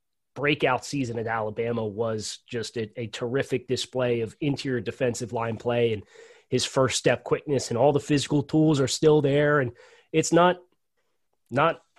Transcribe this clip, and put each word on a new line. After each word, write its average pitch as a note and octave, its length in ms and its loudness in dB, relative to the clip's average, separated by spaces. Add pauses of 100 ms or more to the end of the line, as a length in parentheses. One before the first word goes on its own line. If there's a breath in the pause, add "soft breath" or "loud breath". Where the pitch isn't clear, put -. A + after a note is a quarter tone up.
(340)
breakout C#3+ 520 0
season A#2 340 -4
at A2 80 -6
Alabama A2+ 580 -4
was G#2+ 640 -6
just A#2 300 -8
a, A2 180 -6
a A#2 120 -8
terrific B2+ 600 -4
display B2 540 -2
of A2 180 -6
interior C#3 400 -2
defensive A#2 540 -4
line A2+ 240 -4
play, A#2+ 340 0
and G2+ 120 -6 (440 loud breath)
his B2+ 160 0
first - 340 0
step B2 280 0
quickness C#3+ 440 -2
and A2+ 80 -2
all C#3 140 4
the C#3 80 2
physical D3 420 0
tools D#3 380 2
are C3+ 80 2
still D#3 340 4
there. D3 380 2
And B2 140 -2 (400 soft breath)
it's D#3+ 180 2
not, F3 280 4 (920)
not D3+ 320 0 (180)